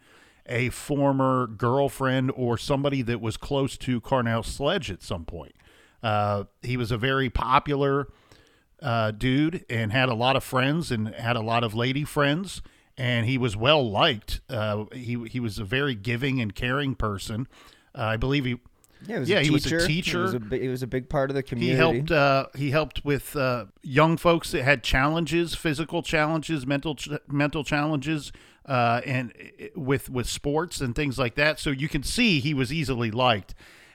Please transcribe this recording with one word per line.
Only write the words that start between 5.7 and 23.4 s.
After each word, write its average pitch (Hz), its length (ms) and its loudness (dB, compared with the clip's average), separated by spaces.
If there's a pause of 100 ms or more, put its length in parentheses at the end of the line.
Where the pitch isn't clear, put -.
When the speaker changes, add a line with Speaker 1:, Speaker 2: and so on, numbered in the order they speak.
Speaker 1:
Uh, 104 420 0 (160)
he 123 160 -4
was 117 140 -2
a 120 80 0
very 135 320 0
popular, 139 800 2 (720)
uh, 117 280 0
dude 131 580 0
and 113 240 -2
had 127 160 2
a 123 60 0
lot 127 220 2
of 120 60 0
friends 135 480 0
and 110 240 0
had 117 220 -2
a 113 60 -2
lot 117 200 0
of 107 120 -2
lady 131 300 0
friends. 147 580 0 (340)
And 123 300 0
he 131 120 2
was 117 180 0
well 131 320 4
liked. 139 600 0
Uh, 107 440 -2
he, 120 240 -6 (120)
he 127 100 -6
was 113 200 -4
a 113 60 -4
very 131 300 0
giving 120 460 -2
and 104 140 -2
caring 131 400 -2
person. 107 520 -4 (480)
Uh, 131 80 -6
I 110 140 0
believe 131 280 0
he 123 120 -2 (500)
Speaker 2:
Yeah, 220 80 -8
he 190 60 -2
was 131 80 -2
Speaker 1:
yeah, 196 100 4
Speaker 2:
a 147 40 4
Speaker 1:
he 143 80 4
was 147 160 4
a - 20 0
Speaker 2:
teacher. 165 180 2
Speaker 1:
teacher. 175 320 0
Speaker 2:
He - 40 0
was 185 120 0
a 123 60 -2
bi-, 107 180 -4
he 131 100 -2
was 127 140 -4
a 131 40 -4
big 127 220 -4
part 139 220 0
of 139 40 -4
the 139 80 0
Speaker 1:
He - 60 -8
Speaker 2:
community. 123 280 2
Speaker 1:
helped, 160 340 2
uh, 139 360 4 (100)
he 139 140 -2
helped 151 340 -2
with, 143 320 -2
uh, 123 300 0 (160)